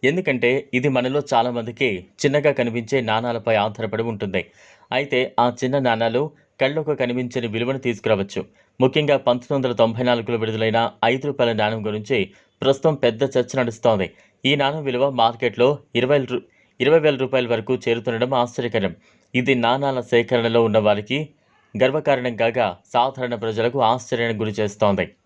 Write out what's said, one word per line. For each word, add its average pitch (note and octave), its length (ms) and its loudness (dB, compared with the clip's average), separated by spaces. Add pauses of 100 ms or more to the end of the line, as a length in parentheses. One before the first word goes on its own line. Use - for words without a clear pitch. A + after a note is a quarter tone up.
ఎందుకంటే C#3 420 0 (220)
ఇది B2+ 160 0
మనలో B2+ 300 0 (120)
చాలా A#2+ 240 2
మందికి A#2 340 -2 (320)
చిన్నగా D3 380 2
కనిపించే A#2+ 380 -2 (120)
నాణాలపై A2+ 540 -2
ఆధారపడి A2 480 -4
ఉంటుంది. G2 300 -4 (560)
అయితే C#3 220 0 (240)
ఆ - 20 4 (160)
చిన్న C3 260 0
నాణాలు A2+ 340 2 (400)
కళ్ళకు D3 400 0
కనిపించని B2 540 -4
విలువను B2+ 320 -2
తీసుకురావచ్చు. G2+ 540 -2 (380)
ముఖ్యంగా D3 380 2
పంతొమ్మిది B2 400 0
వందల B2+ 240 0
తొంభై A#2 280 2
నాలుగులో A#2 340 0
విడుదలైన A2 480 0 (140)
ఐదు C3 240 0
రూపాయల B2+ 320 0
నాణం G#2+ 260 0
గురించి G#2+ 320 -2 (420)
ప్రస్తుతం - 340 2
పెద్ద A#2+ 280 0
చర్చ B2+ 360 -2
నడుస్తోంది. A2 480 0 (380)
ఈ C3+ 160 2
నాణం C#3+ 280 -2
విలువ B2+ 200 0 (120)
మార్కెట్లో A#2 460 2 (340)
ఇరవై C#3 180 2 (120)
రు-, - 120 -4 (360)
ఇరవై D3+ 200 6
వేల D3 240 2
రూపాయల B2 300 0
వరకు A2+ 220 -2 (120)
చేరుతుండడం A#2 460 0 (100)
ఆశ్చర్యకరం. A2+ 520 -4 (380)
ఇది B2+ 220 2 (100)
నాణాల C3 360 0 (120)
సేకరణలో A#2 560 2
ఉన్న A2 180 4
వారికి G#2+ 320 0 (640)
గర్వకారణం C3 600 0
కాగా, A2+ 260 0 (240)
సాధారణ B2+ 500 0
ప్రజలకు A2+ 380 -2 (100)
ఆశ్చర్యానికి A#2 520 -2
గురి G#2+ 180 -4
చేస్తోంది. G2+ 460 0 (180)